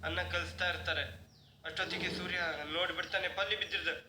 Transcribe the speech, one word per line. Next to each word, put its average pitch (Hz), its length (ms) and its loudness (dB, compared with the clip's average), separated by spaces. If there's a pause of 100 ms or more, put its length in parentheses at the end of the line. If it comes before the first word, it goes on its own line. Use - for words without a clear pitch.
ಅನ್ನ 170 260 0
ಕಲಿಸ್ತಾ 175 380 0
ಇರ್ತಾರೆ. 165 360 0 (600)
ಅಷ್ಟೊತ್ತಿಗೆ 180 460 0
ಸೂರ್ಯ 180 300 0 (240)
ನೋಡ್ಬಿಡ್ತಾನೆ 180 640 2
ಪಲ್ಲಿ 196 280 2
ಬಿದ್ದಿದ್ದು 180 380 0 (140)